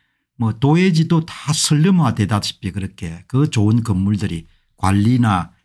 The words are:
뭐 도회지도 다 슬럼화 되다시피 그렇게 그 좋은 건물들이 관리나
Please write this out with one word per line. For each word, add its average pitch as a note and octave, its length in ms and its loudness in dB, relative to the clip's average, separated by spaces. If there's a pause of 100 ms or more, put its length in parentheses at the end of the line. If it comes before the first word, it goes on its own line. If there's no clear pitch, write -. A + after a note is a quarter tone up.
(360)
뭐 A2+ 240 -4
도회지도 D#3+ 680 2
다 - 280 -8
슬럼화 D#3 600 2
되다시피 G2 600 -4
그렇게 F2+ 540 -10
그 D3 220 0
좋은 A2 320 2
건물들이 F#2+ 680 -2 (280)
관리나 G2+ 760 0 (120)